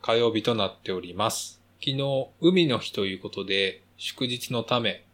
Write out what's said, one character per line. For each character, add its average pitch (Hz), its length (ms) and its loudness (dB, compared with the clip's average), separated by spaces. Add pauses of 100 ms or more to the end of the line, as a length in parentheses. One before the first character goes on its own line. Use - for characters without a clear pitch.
火 113 140 2
曜 117 160 4
日 107 120 0
と 117 120 2
な 98 120 0
っ - 120 -8
て - 140 -6
お 90 80 -4
り 87 120 -12
ま 104 160 2
す。 - 320 -8 (200)
昨 143 100 -4
日、 135 380 -2 (100)
海 175 280 6
の 120 120 2
日 - 140 -8
と 101 120 0
い 95 100 -4
う 92 40 -12
こ 101 120 -12
と 98 120 -6
で、 95 380 0 (160)
祝 - 300 -6
日 123 260 -6
の 117 100 0
た 123 160 2
め 104 240 -2 (100)